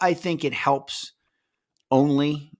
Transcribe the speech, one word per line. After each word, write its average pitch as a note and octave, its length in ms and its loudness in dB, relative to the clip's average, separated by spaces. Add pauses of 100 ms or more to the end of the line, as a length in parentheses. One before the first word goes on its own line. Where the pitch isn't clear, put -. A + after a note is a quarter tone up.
I F3 140 2
think E3 300 -4
it C#3 100 -2
helps - 580 -4 (800)
only, C#3+ 680 2